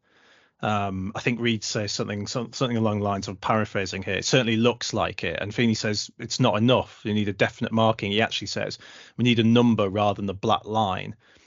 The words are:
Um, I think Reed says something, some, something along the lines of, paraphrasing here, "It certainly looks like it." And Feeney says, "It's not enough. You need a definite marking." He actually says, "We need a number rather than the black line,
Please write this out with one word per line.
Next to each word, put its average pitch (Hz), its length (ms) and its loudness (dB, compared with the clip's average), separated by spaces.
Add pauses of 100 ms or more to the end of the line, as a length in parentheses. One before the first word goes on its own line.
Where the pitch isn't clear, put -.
(600)
Um, 101 540 -4
I - 40 -10
think 120 200 -2
Reed 117 240 0
says 104 280 -4
something, 104 360 -6
some, 117 260 -8
something 120 240 -2
along 107 220 0
the 104 60 -2
lines 98 220 -2
of, 98 140 -10
paraphrasing 104 640 -2
here, 98 120 -4
"It 92 100 -4
certainly 117 320 2
looks 117 360 0
like 90 300 -2
it." 87 180 -4
And 98 120 -8
Feeney 117 220 2
says, 107 440 -4
"It's - 200 -6
not 110 180 4
enough. 113 460 2
You 104 100 -2
need 104 160 0
a 101 40 -2
definite 113 380 -2
marking." 110 400 2
He 104 100 2
actually - 260 -2
says, 101 300 -6 (400)
"We 113 60 0
need 120 160 6
a 117 40 6
number 113 460 6
rather 101 280 0
than 101 100 -6
the 95 60 -4
black 101 320 0
line, 101 500 -2 (320)